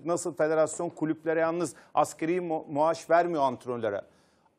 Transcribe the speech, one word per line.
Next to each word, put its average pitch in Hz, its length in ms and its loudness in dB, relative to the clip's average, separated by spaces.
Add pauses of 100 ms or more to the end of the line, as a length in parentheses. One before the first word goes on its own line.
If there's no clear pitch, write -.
nasıl 165 300 -4
federasyon 156 540 2
kulüplere 160 520 -2
yalnız 165 340 0 (200)
askeri 180 460 0
mu-, 160 300 -6
maaş 160 400 0
vermiyor 170 320 4
antrenörlere. 120 600 -2 (560)